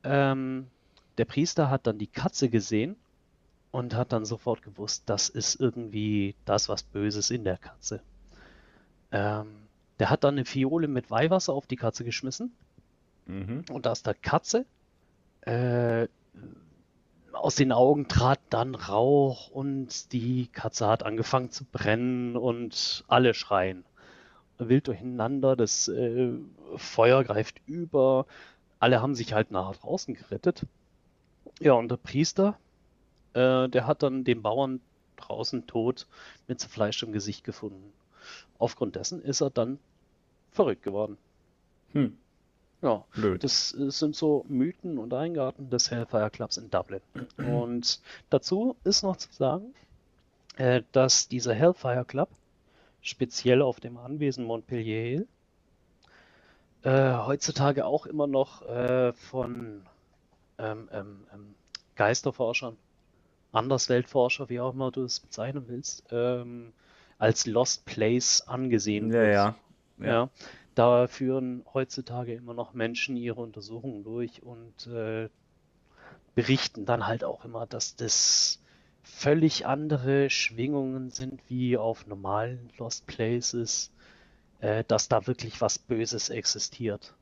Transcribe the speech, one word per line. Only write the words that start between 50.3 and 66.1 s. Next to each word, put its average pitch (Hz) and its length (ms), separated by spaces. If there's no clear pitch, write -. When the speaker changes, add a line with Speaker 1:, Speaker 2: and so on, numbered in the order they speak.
Speaker 1:
äh, 127 240
dass 131 360
dieser 123 260
Hellfire 127 520
Club 139 240
speziell 123 600
auf 127 180
dem 120 180
Anwesen 131 460
Montpellier 113 580
Hill, 131 260
äh, 135 300
heutzutage 139 600
auch 143 200
immer 147 220
noch, 135 400
äh, 123 460
von, 117 680
ähm, 110 340
ähm, 101 320
ähm, 104 220
Geisterforschern, 117 800
Andersweltforscher, 127 1000
wie 120 100
auch 123 140
immer 131 180
du 131 120
es - 160
bezeichnen 127 480
willst, 123 440